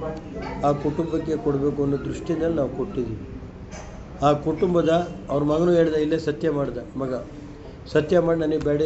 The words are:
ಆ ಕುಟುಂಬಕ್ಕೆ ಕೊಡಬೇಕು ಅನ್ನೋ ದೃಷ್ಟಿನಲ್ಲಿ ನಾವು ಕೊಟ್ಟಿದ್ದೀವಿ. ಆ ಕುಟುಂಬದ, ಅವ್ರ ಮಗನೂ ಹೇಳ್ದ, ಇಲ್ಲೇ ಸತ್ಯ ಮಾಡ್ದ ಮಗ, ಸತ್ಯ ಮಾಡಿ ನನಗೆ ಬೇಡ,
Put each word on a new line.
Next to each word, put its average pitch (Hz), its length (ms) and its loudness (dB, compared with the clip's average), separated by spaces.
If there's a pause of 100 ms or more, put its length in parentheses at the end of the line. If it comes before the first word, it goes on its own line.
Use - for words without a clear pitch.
(680)
ಆ 143 60 4
ಕುಟುಂಬಕ್ಕೆ 156 640 -2
ಕೊಡಬೇಕು 143 460 0
ಅನ್ನೋ 139 140 2
ದೃಷ್ಟಿನಲ್ಲಿ 160 600 -2
ನಾವು 135 120 0
ಕೊಟ್ಟಿದ್ದೀವಿ. 117 600 -4 (960)
ಆ 143 100 6
ಕುಟುಂಬದ, 165 760 2 (200)
ಅವ್ರ 147 160 0
ಮಗನೂ 160 280 4
ಹೇಳ್ದ, 165 220 6
ಇಲ್ಲೇ 156 240 2
ಸತ್ಯ 151 320 0
ಮಾಡ್ದ 135 280 0 (180)
ಮಗ, 131 180 -2 (760)
ಸತ್ಯ 170 280 4
ಮಾಡಿ 165 200 2
ನನಗೆ 156 180 2
ಬೇಡ, 147 280 2